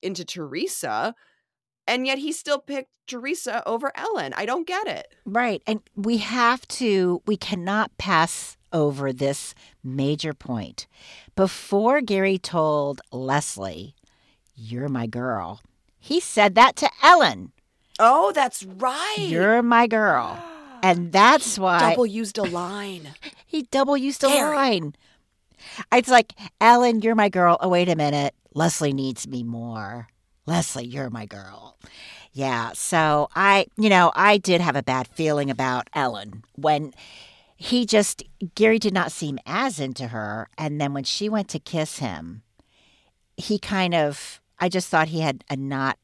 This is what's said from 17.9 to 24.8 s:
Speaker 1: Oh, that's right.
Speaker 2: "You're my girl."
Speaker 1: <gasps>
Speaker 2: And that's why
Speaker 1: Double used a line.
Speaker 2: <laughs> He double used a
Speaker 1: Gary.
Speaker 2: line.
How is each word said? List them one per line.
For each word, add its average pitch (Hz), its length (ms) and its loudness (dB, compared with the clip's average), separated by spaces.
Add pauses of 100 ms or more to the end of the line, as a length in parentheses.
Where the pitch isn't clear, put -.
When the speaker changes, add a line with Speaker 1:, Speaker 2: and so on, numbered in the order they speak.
Speaker 1:
Oh, 302 340 6
that's 262 320 -2
right. 262 540 -6
Speaker 2:
"You're 226 440 2
my 233 240 4
girl." 208 600 0
Speaker 1:
<gasps> - 40 -18 (300)
Speaker 2:
And 175 280 2
that's 233 480 6
why 185 320 4
Speaker 1:
Double 233 160 4
used 208 320 -6
a 208 40 -2
line. 175 720 -8 (160)
Speaker 2:
<laughs> - 160 -20
He 311 160 -6
double 269 340 0
used 269 260 -4
a 269 60 4
Speaker 1:
Gary. 285 280 2
Speaker 2:
line. 208 380 -2 (1000)